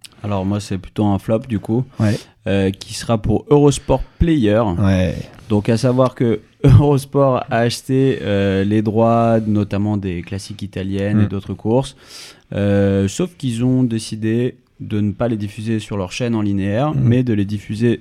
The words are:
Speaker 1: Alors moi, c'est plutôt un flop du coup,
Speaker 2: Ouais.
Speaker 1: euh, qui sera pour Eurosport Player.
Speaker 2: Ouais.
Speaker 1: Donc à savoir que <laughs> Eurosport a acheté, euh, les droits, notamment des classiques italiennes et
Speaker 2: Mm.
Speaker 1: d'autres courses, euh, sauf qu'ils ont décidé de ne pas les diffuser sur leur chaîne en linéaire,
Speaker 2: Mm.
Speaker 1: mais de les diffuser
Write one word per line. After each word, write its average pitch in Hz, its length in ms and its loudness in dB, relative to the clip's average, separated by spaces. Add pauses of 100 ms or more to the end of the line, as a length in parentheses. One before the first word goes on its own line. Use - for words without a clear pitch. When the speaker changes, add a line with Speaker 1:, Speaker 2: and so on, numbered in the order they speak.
(220)
Speaker 1:
Alors 101 240 -2
moi, 101 140 0
c'est 101 180 -6
plutôt - 260 -4
un 101 140 2
flop 110 220 0
du 113 180 -4
coup, 117 260 -2 (160)
Speaker 2:
Ouais. 107 160 2 (300)
Speaker 1:
euh, 98 240 2
qui - 240 -10
sera - 260 -2
pour 107 300 0
Eurosport 143 520 4 (180)
Player. 120 420 2 (160)
Speaker 2:
Ouais. 95 380 0 (340)
Speaker 1:
Donc 104 180 0
à 117 80 2
savoir 127 380 0
que 113 260 0 (120)
<laughs> - 120 -4
Eurosport 139 840 4
a 120 80 0
acheté, 131 640 0
euh, 98 420 0
les 107 160 2
droits, 113 640 2
notamment 104 540 -2
des 92 240 -6
classiques 98 400 -10
italiennes 98 580 -2
et 104 40 4
Speaker 2:
Mm. 98 40 2
Speaker 1:
d'autres 101 260 -8
courses, 120 400 -2 (600)
euh, 101 520 2
sauf 175 300 -4
qu'ils 120 280 -4
ont 127 180 2
décidé 113 760 -2 (240)
de 104 200 -4
ne 104 120 0
pas 117 160 -4
les 120 80 -2
diffuser 107 420 -4
sur 104 200 -6
leur 92 140 -6
chaîne 117 220 -2
en 110 60 0
linéaire, 101 540 -2
Speaker 2:
Mm. 139 80 -2
Speaker 1:
mais 123 200 4
de 123 120 0
les 101 100 0
diffuser 107 560 -2